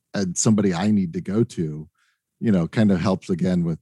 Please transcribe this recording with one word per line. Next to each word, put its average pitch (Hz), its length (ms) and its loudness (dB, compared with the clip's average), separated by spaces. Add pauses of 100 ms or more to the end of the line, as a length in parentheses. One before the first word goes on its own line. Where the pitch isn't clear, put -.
(140)
and 92 240 -4
somebody 101 340 2
I 95 200 0
need 95 220 0
to 92 60 -4
go 98 220 0
to," 78 460 -6 (500)
you 113 140 0
know, 85 160 2
kind 107 240 2
of 90 80 2
helps 95 300 -2
again 87 340 0
with 82 180 -4